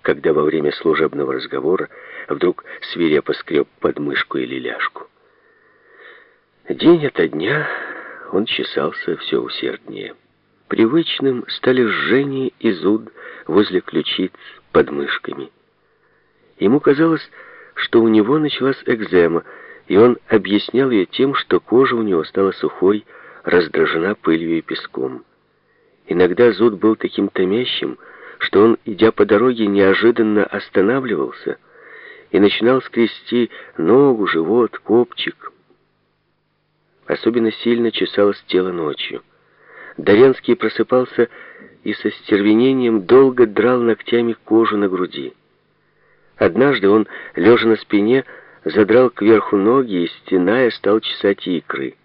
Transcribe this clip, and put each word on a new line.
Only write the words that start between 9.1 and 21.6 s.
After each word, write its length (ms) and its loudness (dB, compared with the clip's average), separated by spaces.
все 260 -4
усерднее. 720 -12
Привычным 800 0
стали 360 0
жжение 760 -2
и 140 0
зуд 400 -2
возле 340 0
ключиц 520 -6
под 180 2
мышками. 600 -8
Ему 220 2
казалось, 480 0
что 260 0
у 80 4
него 300 2
началась 480 -4
экзема, 580 0
и 100 2
он 180 6
объяснял 640 0
ее 140 2
тем, 300 -2
что 260 -2